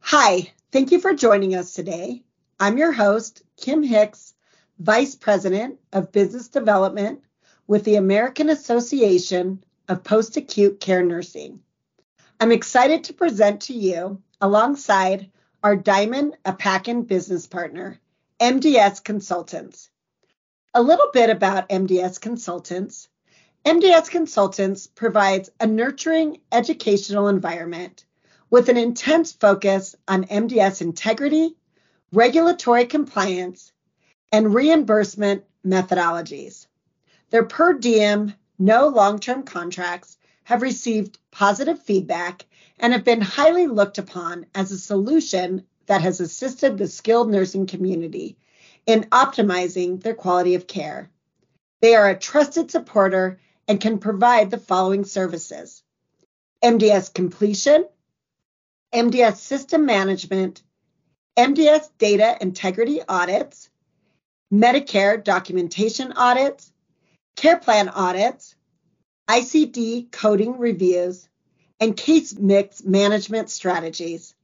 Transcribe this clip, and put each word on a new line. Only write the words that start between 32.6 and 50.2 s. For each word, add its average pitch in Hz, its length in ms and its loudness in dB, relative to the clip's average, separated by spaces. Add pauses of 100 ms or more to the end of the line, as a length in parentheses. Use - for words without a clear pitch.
compliance, 190 880 -6 (580)
and 214 220 2
reimbursement 214 880 0 (220)
methodologies. 175 1000 -4 (640)
Their 226 140 2
per 330 280 2
diem, 214 640 0 (240)
no 226 300 4
long-term 233 560 0
contracts, 175 760 -10 (260)
have 240 160 -2
received 220 560 -4 (140)
positive 254 520 0
feedback 180 600 -4 (340)
and 240 140 0
have 247 120 -2
been 226 180 2
highly 320 460 2
looked 202 280 -2
upon 175 480 -12 (100)
as 196 160 -6
a 190 80 -10
solution 190 840 -2 (220)
that 196 160 0
has 180 180 -2
assisted 254 560 -4
the 180 120 -4
skilled 226 420 0
nursing 190 360 -2
community 170 720 -8 (480)
in 220 200 2
optimizing 185 1000 0
their 220 100 -6
quality 180 440 0